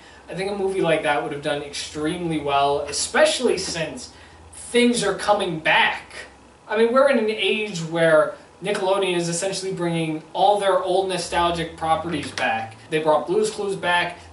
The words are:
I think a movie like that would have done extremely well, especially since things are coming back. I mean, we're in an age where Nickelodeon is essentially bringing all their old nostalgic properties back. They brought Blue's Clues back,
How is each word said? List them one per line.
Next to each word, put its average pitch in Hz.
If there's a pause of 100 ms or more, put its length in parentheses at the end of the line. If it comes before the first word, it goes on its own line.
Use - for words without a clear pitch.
(260)
I 156
think 190
a 202
movie 190
like 160
that 147
would 151
have 143
done 147
extremely 156
well, 143
especially 247
since 156 (440)
things 240
are 190
coming 190
back. - (540)
I 214
mean, 233
we're 277
in 240
an 214
age 208
where 160 (260)
Nickelodeon 190
is 170
essentially 190
bringing 165 (120)
all 196
their 190
old 190
nostalgic 170
properties 160
back. 113 (140)
They 156
brought 151
Blue's 208
Clues 202
back, 175 (140)